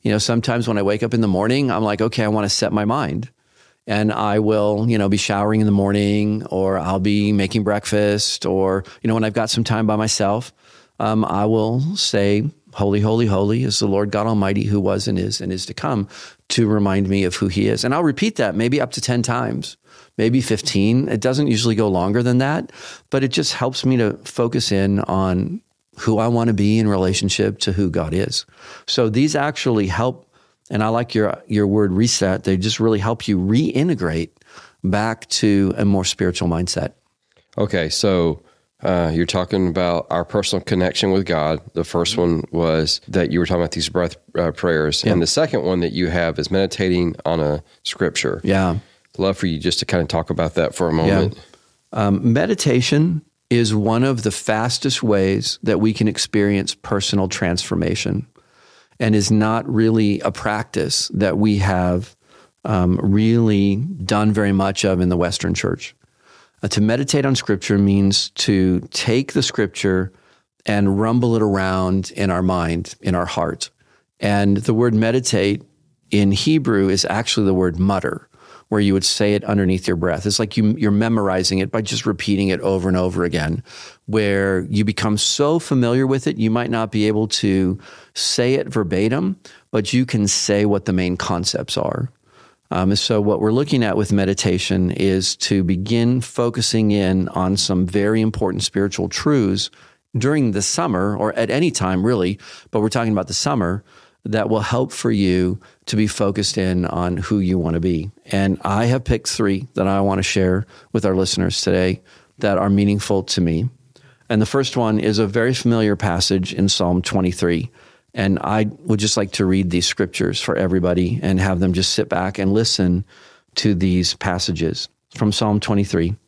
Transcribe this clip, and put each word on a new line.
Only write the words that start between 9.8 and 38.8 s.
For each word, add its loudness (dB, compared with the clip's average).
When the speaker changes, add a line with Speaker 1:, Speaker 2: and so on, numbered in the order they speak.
Speaker 1:
by 2
myself, 0
um, 0
I 0
will 2
say, 0
"Holy, 0
holy, 2
holy 0
is -2
the 0
Lord 0
God -2
Almighty, 0
who 0
was 0
and -2
is -4
and -6
is -8
to -12
come," -4
to 2
remind 2
me 2
of -2
who -2
he 0
is. -2
And 0
I'll 0
repeat 0
that 0
maybe 0
up -4
to -8
ten 0
times, -4
maybe 2
fifteen. 0
It -2
doesn't 0
usually 2
go 2
longer 2
than 2
that, -2
but 0
it 0
just -2
helps -4
me 2
to 0
focus -2
in 2
on -2
who 0
I 2
wanna 2
be 2
in 2
relationship 0
to -2
who 0
God -2
is. -4
So 0
these 0
actually 0
help, -4
and 0
I 0
like -2
your, 2
your 2
word 2
reset, 2
they 2
just -2
really 2
help -4
you 2
reintegrate 0
back -2
to 2
a 0
more 2
spiritual -2
mindset. -2
Speaker 2:
Okay, 0
so, 0